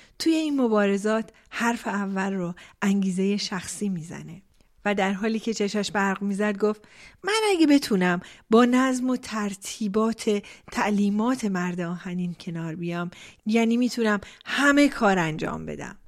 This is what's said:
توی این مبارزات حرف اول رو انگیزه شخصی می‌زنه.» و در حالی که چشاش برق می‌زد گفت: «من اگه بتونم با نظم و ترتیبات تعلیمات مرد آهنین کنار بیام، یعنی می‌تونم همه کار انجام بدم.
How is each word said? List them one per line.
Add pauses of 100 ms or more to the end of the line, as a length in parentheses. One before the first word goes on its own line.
(180)
توی
این
مبارزات (200)
حرف
اول
رو (280)
انگیزه
شخصی
می‌زنه.» (420)
و
در
حالی
که
چشاش
برق
می‌زد
گفت: (360)
«من (100)
اگه
بتونم (300)
با
نظم
و
ترتیبات (300)
تعلیمات
مرد
آهنین
کنار
بیام، (360)
یعنی
می‌تونم (240)
همه
کار
انجام
بدم.